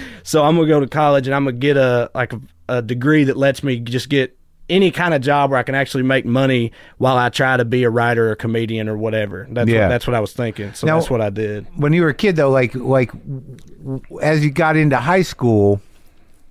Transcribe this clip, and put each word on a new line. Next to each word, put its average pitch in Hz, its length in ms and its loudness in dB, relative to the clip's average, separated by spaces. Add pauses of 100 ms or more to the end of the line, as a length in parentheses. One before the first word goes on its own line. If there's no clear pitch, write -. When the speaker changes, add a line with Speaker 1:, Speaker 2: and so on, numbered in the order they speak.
(240)
Speaker 1:
So 156 200 2
I'm 156 120 4
gonna 160 120 2
go 151 140 4
to 135 60 -2
college 143 400 2
and 139 80 -2
I'm 139 100 0
gonna 131 120 -4
get 139 200 2
a, 123 360 2
like, 123 200 -4
a, 113 60 -10 (300)
a 123 120 -2
degree 127 440 2
that 131 120 0
lets 135 260 0
me 131 160 -2
just 120 300 -6
get 135 280 -2 (320)
any 185 220 2
kind 170 220 -2
of 139 80 0
job 143 300 2
where 131 80 0
I 120 40 -2
can 135 120 -4
actually 135 280 -2
make 131 220 2
money 123 460 2 (260)
while 127 200 2
I 123 100 2
try 131 300 0
to 120 80 0
be 123 180 0
a 120 60 2
writer 117 420 2
or 107 40 -2
comedian 113 520 -4
or 110 100 -4
whatever. 104 540 -4
That's 113 180 0
Speaker 2:
Yeah. 113 140 4
Speaker 1:
what, 95 60 4
that's 120 180 -2
what 120 80 -2
I 113 60 0
was 104 100 -6
thinking. 107 420 -8
So - 140 -4
Speaker 2:
Now, 156 100 2
Speaker 1:
that's 165 120 -2
what 123 100 0
I 107 100 0
did. 104 460 -6
Speaker 2:
when 147 160 0
you 170 120 4
were 160 60 2
a 135 40 -2
kid, 190 240 0
though, 143 120 4
like, 131 260 2
like, 131 360 0
w-, 131 460 -14 (260)
w-, - 380 -12
as 151 240 2
you 147 60 0
got 156 260 2
into 151 200 4
high 175 260 2
school, 101 580 2 (680)